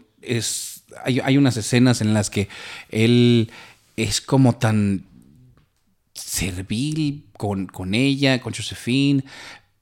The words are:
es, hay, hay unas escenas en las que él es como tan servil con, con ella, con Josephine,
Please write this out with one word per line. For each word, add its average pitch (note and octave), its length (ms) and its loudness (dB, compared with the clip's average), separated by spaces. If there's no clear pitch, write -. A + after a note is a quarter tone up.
es, - 640 -6
hay, C3 160 0
hay C3+ 180 2
unas C3 200 4
escenas B2 420 2
en G#2+ 140 2
las G#2 160 2
que G2+ 180 -2
él A#2+ 640 4
es G#2 240 -2
como C3 340 4
tan G#2 480 0
servil C#3+ 1200 -4
con, G2 340 -4
con F#2+ 260 -8
ella, C3+ 480 2
con G#2 120 -10
Josephine, C3+ 680 -2